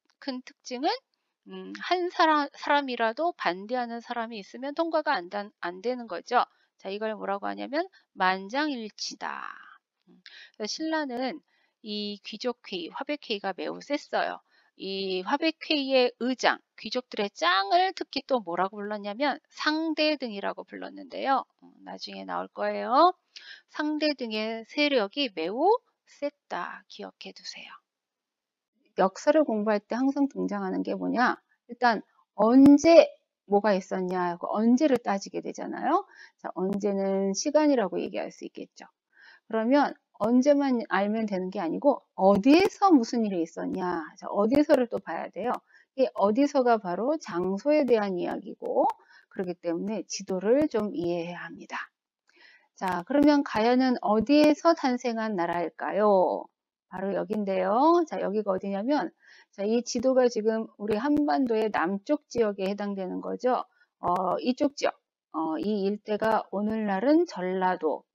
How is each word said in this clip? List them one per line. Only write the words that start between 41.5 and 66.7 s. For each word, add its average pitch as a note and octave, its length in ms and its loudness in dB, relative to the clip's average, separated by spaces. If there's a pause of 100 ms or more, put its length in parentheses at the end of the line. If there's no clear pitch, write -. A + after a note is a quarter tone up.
아니고 F#3 420 0 (140)
어디에서 C4+ 760 6
무슨 A#3 340 4
일이 F#3+ 160 -2
있었냐. F3+ 600 -4 (140)
자, - 100 -14
어디서를 C4 600 2
또 G3 120 -4
봐야 - 300 -8
돼요. A3 220 -6 (460)
이 C4 160 2
어디서가 A#3+ 640 2
바로 G#3 400 -2
장소에 G3 680 0
대한 G#3 320 2
이야기고 F3+ 680 -4 (420)
그렇기 F3+ 260 -8
때문에 F3+ 520 -6
지도를 G3+ 640 0
좀 G#3+ 240 -2
이해해야 F3 500 -4
합니다. - 340 -14 (1000)
자, F3+ 320 -4
그러면 C#4+ 360 4
가야는 B3 580 2
어디에서 D4 720 4
탄생한 A#3 640 -2
나라일까요? E3+ 1080 2 (500)
바로 F#3+ 180 -4
여긴데요. G3+ 920 2
자, F#3+ 140 -6
여기가 G3+ 300 -2
어디냐면, G3 600 -2 (400)
자, G3+ 120 -8
이 A3+ 200 0
지도가 B3+ 460 2
지금 A3 380 -2 (100)
우리 G#3 180 -2
한반도의 C4+ 760 0
남쪽 G3 580 -2
지역에 G#3 400 -2
해당되는 G3 500 -6
거죠. F#3+ 460 -2 (340)
어, F3 400 0
이쪽 C4+ 380 -2
지역. - 200 -2 (360)
어, - 240 -4
이 G#3 260 -2
일대가 G#3+ 680 0
오늘날은 G#3+ 760 2